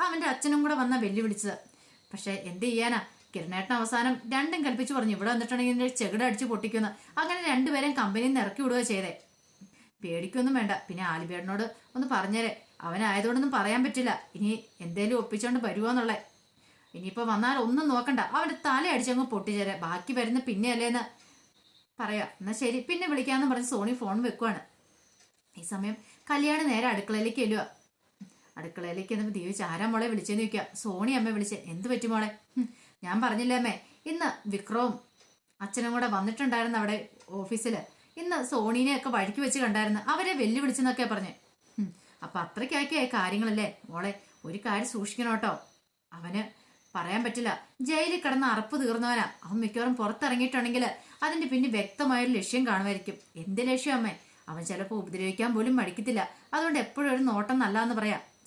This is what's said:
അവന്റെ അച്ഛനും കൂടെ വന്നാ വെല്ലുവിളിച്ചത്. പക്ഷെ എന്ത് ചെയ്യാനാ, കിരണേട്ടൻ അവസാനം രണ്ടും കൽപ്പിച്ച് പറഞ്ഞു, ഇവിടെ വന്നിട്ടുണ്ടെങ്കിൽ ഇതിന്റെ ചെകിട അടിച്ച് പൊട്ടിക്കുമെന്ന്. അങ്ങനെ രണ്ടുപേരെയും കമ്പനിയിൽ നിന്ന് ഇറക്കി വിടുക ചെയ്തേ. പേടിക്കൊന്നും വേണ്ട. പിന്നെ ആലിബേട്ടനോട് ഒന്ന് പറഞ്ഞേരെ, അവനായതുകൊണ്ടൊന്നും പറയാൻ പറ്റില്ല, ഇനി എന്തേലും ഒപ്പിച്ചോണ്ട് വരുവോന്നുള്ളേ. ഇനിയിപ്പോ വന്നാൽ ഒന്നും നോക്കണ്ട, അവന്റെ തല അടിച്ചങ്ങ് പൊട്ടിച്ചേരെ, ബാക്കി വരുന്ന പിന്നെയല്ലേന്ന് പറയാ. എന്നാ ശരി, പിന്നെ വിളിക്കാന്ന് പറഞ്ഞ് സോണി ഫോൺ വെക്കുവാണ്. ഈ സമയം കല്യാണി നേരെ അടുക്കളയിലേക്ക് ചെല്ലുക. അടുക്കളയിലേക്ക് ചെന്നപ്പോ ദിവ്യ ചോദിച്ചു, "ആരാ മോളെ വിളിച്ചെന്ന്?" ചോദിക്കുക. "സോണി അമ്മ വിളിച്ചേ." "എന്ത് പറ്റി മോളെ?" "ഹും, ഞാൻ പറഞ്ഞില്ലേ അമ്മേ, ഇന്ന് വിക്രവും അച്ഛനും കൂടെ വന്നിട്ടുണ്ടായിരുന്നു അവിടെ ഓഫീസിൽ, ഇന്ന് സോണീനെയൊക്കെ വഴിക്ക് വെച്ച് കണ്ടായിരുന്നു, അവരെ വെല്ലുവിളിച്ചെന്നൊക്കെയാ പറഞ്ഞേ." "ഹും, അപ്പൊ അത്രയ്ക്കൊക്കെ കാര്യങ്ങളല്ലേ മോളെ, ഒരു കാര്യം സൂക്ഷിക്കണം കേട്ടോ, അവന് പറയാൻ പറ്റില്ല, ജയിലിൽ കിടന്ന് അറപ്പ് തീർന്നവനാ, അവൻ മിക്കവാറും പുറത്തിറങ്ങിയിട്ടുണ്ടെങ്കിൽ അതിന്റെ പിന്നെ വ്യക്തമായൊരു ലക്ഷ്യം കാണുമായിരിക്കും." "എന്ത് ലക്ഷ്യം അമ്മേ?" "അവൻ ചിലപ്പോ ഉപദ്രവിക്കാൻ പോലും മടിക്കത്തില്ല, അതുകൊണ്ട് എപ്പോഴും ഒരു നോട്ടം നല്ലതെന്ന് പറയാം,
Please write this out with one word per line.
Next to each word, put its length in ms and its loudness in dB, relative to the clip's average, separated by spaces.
അവന്റെ 260 0
അച്ഛനും 340 2
കൂടെ 120 4
വന്നാ 240 2
വെല്ലുവിളിച്ചത്. 800 -2
പക്ഷെ 180 -6
എന്ത് 340 -4
ചെയ്യാനാ, 360 2
കിരണേട്ടൻ 380 -2
അവസാനം 440 2
രണ്ടും 360 0
കൽപ്പിച്ച് 280 0
പറഞ്ഞു, 220 2
ഇവിടെ 160 0
വന്നിട്ടുണ്ടെങ്കിൽ 420 2
ഇതിന്റെ 220 2
ചെകിട 280 0
അടിച്ച് 220 0
പൊട്ടിക്കുമെന്ന്. 720 -2
അങ്ങനെ 280 0
രണ്ടുപേരെയും 460 2
കമ്പനിയിൽ 340 2
നിന്ന് 140 4
ഇറക്കി 200 -2
വിടുക 200 2
ചെയ്തേ. 360 -2
പേടിക്കൊന്നും 500 0
വേണ്ട. 180 2
പിന്നെ 320 -6
ആലിബേട്ടനോട് 720 -4
ഒന്ന് 160 -2
പറഞ്ഞേരെ, 500 0
അവനായതുകൊണ്ടൊന്നും 680 2
പറയാൻ 320 2
പറ്റില്ല, 400 0
ഇനി 280 0
എന്തേലും 360 0
ഒപ്പിച്ചോണ്ട് 480 0
വരുവോന്നുള്ളേ. 580 0
ഇനിയിപ്പോ 300 -6
വന്നാൽ 340 2
ഒന്നും 320 2
നോക്കണ്ട, 300 2
അവന്റെ 360 0
തല 220 2
അടിച്ചങ്ങ് 380 2
പൊട്ടിച്ചേരെ, 520 -2
ബാക്കി 360 -4
വരുന്ന 260 2
പിന്നെയല്ലേന്ന് 600 0
പറയാ. 280 -2
എന്നാ 120 -4
ശരി, 360 0
പിന്നെ 180 0
വിളിക്കാന്ന് 400 2
പറഞ്ഞ് 180 2
സോണി 280 0
ഫോൺ 280 0
വെക്കുവാണ്. 380 0
ഈ 60 -18
സമയം 340 -4
കല്യാണി 320 4
നേരെ 240 2
അടുക്കളയിലേക്ക് 500 0
ചെല്ലുക. 400 0
അടുക്കളയിലേക്ക് 520 -8
ചെന്നപ്പോ 220 -2
ദിവ്യ 140 -4
ചോദിച്ചു, 180 -4
"ആരാ 220 -2
മോളെ 220 2
വിളിച്ചെന്ന്?" 360 0
ചോദിക്കുക. 340 -4
"സോണി 340 -2
അമ്മ 180 2
വിളിച്ചേ." 360 -4
"എന്ത് 220 -6
പറ്റി 200 0
മോളെ?" 200 0
"ഹും, 420 -4
ഞാൻ 180 0
പറഞ്ഞില്ലേ 360 2
അമ്മേ, 220 0
ഇന്ന് 440 -4
വിക്രവും 500 0
അച്ഛനും 300 -2
കൂടെ 160 0
വന്നിട്ടുണ്ടായിരുന്നു 680 0
അവിടെ 320 -2
ഓഫീസിൽ, 480 -2
ഇന്ന് 280 -2
സോണീനെയൊക്കെ 640 0
വഴിക്ക് 320 0
വെച്ച് 180 0
കണ്ടായിരുന്നു, 480 2
അവരെ 260 2
വെല്ലുവിളിച്ചെന്നൊക്കെയാ 800 2
പറഞ്ഞേ." 220 -4
"ഹും, 160 -2
അപ്പൊ 160 -6
അത്രയ്ക്കൊക്കെ 720 -2
കാര്യങ്ങളല്ലേ 640 0
മോളെ, 300 -4
ഒരു 200 -6
കാര്യം 220 0
സൂക്ഷിക്കണം 440 -4
കേട്ടോ, 280 0
അവന് 300 -4
പറയാൻ 280 0
പറ്റില്ല, 440 -2
ജയിലിൽ 440 0
കിടന്ന് 220 2
അറപ്പ് 340 0
തീർന്നവനാ, 500 2
അവൻ 160 -2
മിക്കവാറും 360 0
പുറത്തിറങ്ങിയിട്ടുണ്ടെങ്കിൽ 920 0
അതിന്റെ 240 0
പിന്നെ 220 4
വ്യക്തമായൊരു 640 2
ലക്ഷ്യം 360 2
കാണുമായിരിക്കും." 500 0
"എന്ത് 320 -2
ലക്ഷ്യം 280 2
അമ്മേ?" 200 0
"അവൻ 160 -8
ചിലപ്പോ 320 -4
ഉപദ്രവിക്കാൻ 560 -2
പോലും 220 4
മടിക്കത്തില്ല, 540 0
അതുകൊണ്ട് 260 2
എപ്പോഴും 360 0
ഒരു 60 2
നോട്ടം 380 2
നല്ലതെന്ന് 360 2
പറയാം, 260 0